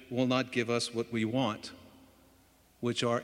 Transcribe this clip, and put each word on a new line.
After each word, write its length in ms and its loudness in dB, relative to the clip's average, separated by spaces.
will 180 2
not 260 2
give 160 0
us 240 0
what 180 -2
we 140 0
want, 460 0
which 240 -2
are 200 2